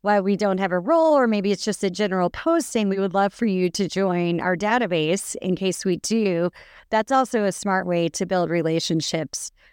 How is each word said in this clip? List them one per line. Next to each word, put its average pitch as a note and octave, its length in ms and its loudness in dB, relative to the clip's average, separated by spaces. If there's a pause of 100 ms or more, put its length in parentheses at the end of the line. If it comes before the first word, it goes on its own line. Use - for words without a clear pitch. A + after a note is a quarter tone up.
while G3+ 220 2
we G3+ 120 2
don't G3 220 0
have F#3 160 -2
a F3+ 60 2
role, D#4+ 340 4
or C4 140 4
maybe G#3 240 2
it's F#3 120 -2
just G#3 200 -4
a G3 60 2
general F#3 400 0
posting, B3 600 0
we G3 100 0
would G3 140 0
love G3 200 2
for - 120 -2
you F#3 240 2
to F#3 180 -4
join F3 540 0
our F3+ 160 0
database F#3+ 800 0
in F#3 180 -2
case F#3+ 300 -4
we F3+ 120 0
do. F#3 520 0 (400)
That's A3 220 0
also B3 340 2
a F#3+ 60 0
smart F#3 340 -2
way E3+ 240 0
to F#3 160 -4
build F3 240 0
relationships. D#3+ 1040 -2 (220)